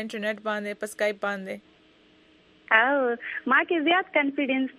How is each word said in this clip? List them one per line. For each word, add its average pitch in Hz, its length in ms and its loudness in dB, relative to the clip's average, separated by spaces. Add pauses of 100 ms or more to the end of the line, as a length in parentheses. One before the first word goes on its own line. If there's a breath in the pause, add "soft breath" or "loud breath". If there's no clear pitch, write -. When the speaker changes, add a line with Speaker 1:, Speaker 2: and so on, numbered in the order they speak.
Speaker 1:
انټرنیټ 214 380 -4
باندې، 208 340 -4
په 208 120 -8
سکایپ 208 380 -4
باندې؟ 202 480 -8 (960)
Speaker 2:
او 247 440 4 (320 loud breath)
ما 277 160 4
کې 339 220 0
زیات 359 300 2
کانفیډنس 277 640 0